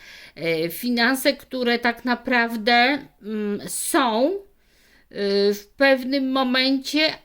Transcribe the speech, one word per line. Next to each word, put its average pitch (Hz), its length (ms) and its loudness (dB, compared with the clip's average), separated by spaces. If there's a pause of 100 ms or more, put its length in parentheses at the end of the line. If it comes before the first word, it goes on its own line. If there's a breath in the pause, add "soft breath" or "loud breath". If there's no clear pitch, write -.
(340 loud breath)
e, 165 340 -2
finanse, 247 640 0
które 247 460 -2
tak 233 260 -4
naprawdę, 240 920 2 (240)
mm, 208 460 -6
są, 262 600 0
e, 403 80 -4 (1160 soft breath)
w 202 120 -14 (100)
pewnym 269 560 2
momencie, 262 680 0 (240)